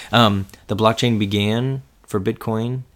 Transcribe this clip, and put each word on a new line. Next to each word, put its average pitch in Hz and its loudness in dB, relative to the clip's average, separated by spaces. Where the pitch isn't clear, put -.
Um, 101 4
the 110 -4
blockchain 113 2
began 107 -2
for 104 -6
Bitcoin, 113 -4